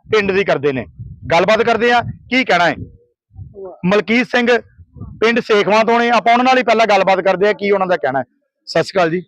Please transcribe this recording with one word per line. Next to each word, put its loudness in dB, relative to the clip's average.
ਪਿੰਡ 0
ਦੀ 0
ਕਰਦੇ 0
ਨੇ। -6
ਗੱਲਬਾਤ 2
ਕਰਦੇ 0
ਆ, 2
ਕੀ 0
ਕਹਿਣਾ 2
ਹੈ। -2
ਮਲਕੀਤ 0
ਸਿੰਘ -2
ਪਿੰਡ 0
ਸੇਖਵਾਂ 2
ਤੋਂ 2
ਨੇ, 0
ਆਪਾਂ 2
ਉਹਨਾਂ 2
ਨਾਲ 2
ਹੀ 0
ਪਹਿਲਾਂ 2
ਗੱਲਬਾਤ 2
ਕਰਦੇ 0
ਆ, 2
ਕੀ -2
ਉਹਨਾਂ 0
ਦਾ 0
ਕਹਿਣਾ -2
ਹੈ। -4
ਸਤਿ -2
ਸ਼੍ਰੀ -6
ਅਕਾਲ 2
ਜੀ। -4